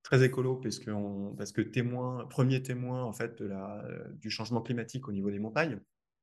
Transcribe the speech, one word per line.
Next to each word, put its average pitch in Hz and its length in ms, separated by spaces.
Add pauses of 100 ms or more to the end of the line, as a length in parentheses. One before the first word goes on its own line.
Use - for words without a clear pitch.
très 131 200
écolo, 131 320
parce 123 240
que - 120
on, 101 440
parce 101 160
que 113 100
témoin, 123 640
premier 131 360
témoin, 127 420
en 113 100
fait, 117 260
de 110 60
la, 98 380
euh, - 300
du - 160
changement 113 320
climatique 120 460
au 110 40
niveau 101 180
des 101 100
montagnes. 113 400 (440)